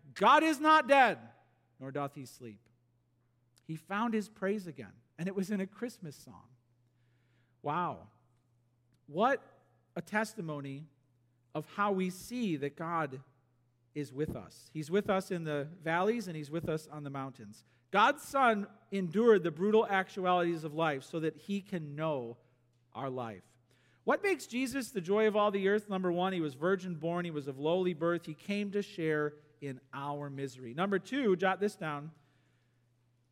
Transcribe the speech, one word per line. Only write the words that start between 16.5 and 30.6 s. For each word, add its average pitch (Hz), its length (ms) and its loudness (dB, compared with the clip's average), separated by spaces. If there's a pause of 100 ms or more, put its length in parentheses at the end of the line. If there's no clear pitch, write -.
us 156 180 -4
on 147 160 -12
the 143 60 -10
mountains. 131 560 -12 (260)
God's 240 320 4
Son 226 440 2 (220)
endured 196 540 4
the 170 80 -2
brutal 208 340 4
actualities 180 760 0
of 151 100 -8
life 151 300 0
so - 160 -8
that 156 160 -2
he 202 260 -6
can 160 320 -8
know 143 440 -4 (560)
our 135 160 -6
life. 117 340 -8 (600)
What 294 180 2
makes 381 240 -2
Jesus 254 440 -4
the 190 100 -4
joy 202 260 2
of 208 80 2
all 208 160 2
the 190 160 0
earth? 208 220 0
Number 185 220 0
one, 180 200 0
he 185 80 -2
was 151 140 -2
virgin 180 420 -2
born. 170 300 -2
He 170 60 -6
was 147 160 -6
of 135 120 -8
lowly 175 340 2
birth. 165 320 0
He 156 80 -8
came 202 380 -4
to 202 100 0
share 156 520 -2 (260)
in 135 220 -10 (120)
our 143 360 -6
misery. 127 440 -8